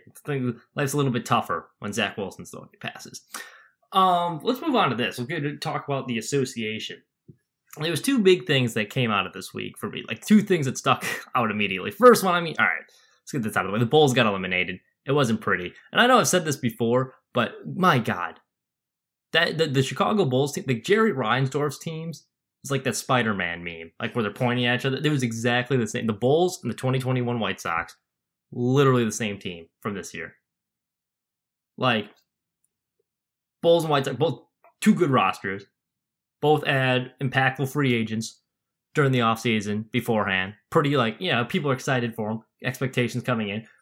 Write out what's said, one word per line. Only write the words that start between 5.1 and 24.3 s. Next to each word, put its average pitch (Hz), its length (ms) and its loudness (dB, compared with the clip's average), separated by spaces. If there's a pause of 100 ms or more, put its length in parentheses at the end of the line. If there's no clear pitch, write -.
We're 123 80 -6
gonna 147 320 -6
talk 143 300 -6
about 135 200 -4
the 117 100 -4
association. 110 840 -4 (760)
There 156 140 -4
was 147 100 -2
two 269 180 2
big 185 260 4
things 127 300 2
that 104 140 -2
came 120 220 0
out 98 140 0
of 85 80 -12
this 95 200 -14
week 104 240 -10
for 110 120 -8
me. - 180 -10
Like, - 180 -12
two 208 160 8
things 165 240 0
that 123 120 -4
stuck - 280 0 (140)
<laughs> - 160 -10
out 113 160 0
immediately. 101 400 -4
First 233 320 8
one, 185 100 2
I 175 60 0
mean, 170 180 -6
all 110 80 4
right, 82 180 0 (380)
let's - 100 -16
get 127 120 -4
this 104 140 -2
out 92 80 2
of 95 60 -4
the - 20 -2
way. 110 60 0
The 120 60 4
Bulls 147 280 6
got 120 120 4
eliminated. 92 540 -2 (260)
It 123 60 -2
wasn't 127 300 2
pretty. 90 320 -2 (180)
And 185 80 2
I 233 80 6
know 247 120 6
I've 165 80 2
said 180 180 2
this 143 120 -2
before, 123 580 0 (180)
but 117 200 0 (120)
my 156 340 2
God. 90 400 -4 (920)
That, 165 240 2
the, 160 100 2
the 135 160 2
Chicago 190 420 0
Bulls 139 280 2
team, 180 140 -6
like 120 180 -2
Jerry 214 260 4
Reinsdorf's 135 640 -2
teams, 160 500 -12 (360)
it's 135 80 -10
like 139 140 -2
that 117 100 -2
Spider-Man 95 680 -2
meme, 82 360 -12
like, 117 160 -6
where 120 80 0
they're - 80 -2